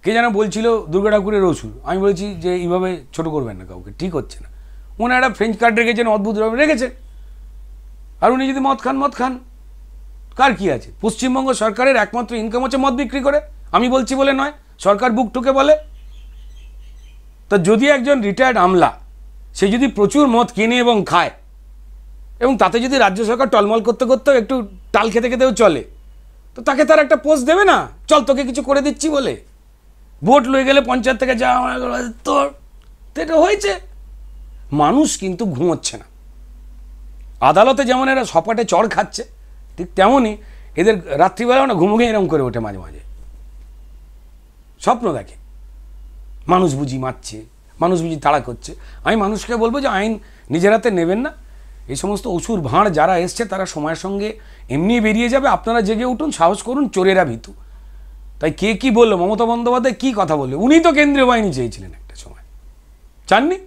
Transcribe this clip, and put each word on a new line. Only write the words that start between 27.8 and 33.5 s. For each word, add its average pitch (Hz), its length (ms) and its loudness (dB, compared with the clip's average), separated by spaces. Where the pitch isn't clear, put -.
"চল, 285 160 4
তোকে 269 200 0
কিছু 254 180 -4
করে 277 200 0
দিচ্ছি" 294 280 -2
বলে? 247 280 -2
ভোট 247 240 4
লয়ে 262 160 2
গেলে 277 180 4
পঞ্চায়েত 247 380 -2
থেকে 254 160 0
যা, 247 180 0
আমার 254 580 -4
তোর, 285 260 0
তো 302 60 -6
এটা 320 140 -4
হয়েছে। 392 440 2